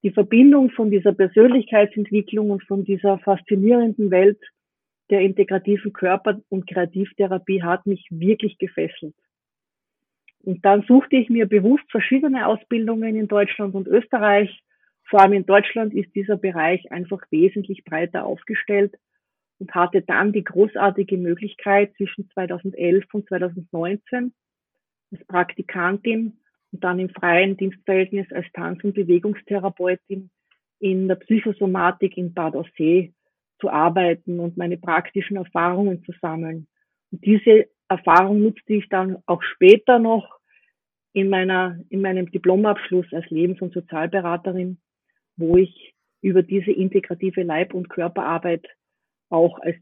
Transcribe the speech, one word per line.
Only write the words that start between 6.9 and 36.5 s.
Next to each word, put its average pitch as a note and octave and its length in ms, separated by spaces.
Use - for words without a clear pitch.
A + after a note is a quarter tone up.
hat F3+ 240
mich G3 240
wirklich F#3 480
gefesselt. E3 560
Und F3+ 220
dann G3+ 220
suchte C4 300
ich A#3+ 120
mir A3+ 180
bewusst G#3 440
verschiedene C4 560
Ausbildungen A3 720
in G#3+ 100
Deutschland G3+ 480
und F#3+ 140
Österreich. G#3 760
Vor G#3 160
allem G3 120
in F#3+ 140
Deutschland G#3 480
ist G3+ 200
dieser G3+ 220
Bereich F3+ 560
einfach F3+ 280
wesentlich F#3+ 540
breiter E3 400
aufgestellt G3+ 680
und F#3+ 160
hatte F3+ 260
dann F#3 320
die G3+ 120
großartige G3 720
Möglichkeit, G3+ 800
zwischen G3 340
zweitausendelf F3+ 840
und G3+ 160
zweitausendneunzehn F3+ 1040
als - 160
Praktikantin G3 1120
und F#3 120
dann F3+ 160
im F#3 100
freien F#3 460
Dienstverhältnis F#3+ 760
als F3 220
Tanz- F3 300
und G3 100
Bewegungstherapeutin F#3+ 1400
in F#3+ 300
der F#3 80
Psychosomatik F#3+ 1000
in F3 160
Bad D#3+ 220
Aussee E3+ 580
zu G3+ 80
arbeiten E3+ 720
und E3+ 160
meine F3 220
praktischen F3+ 580
Erfahrungen F3+ 680
zu F3 80
sammeln. D#3+ 440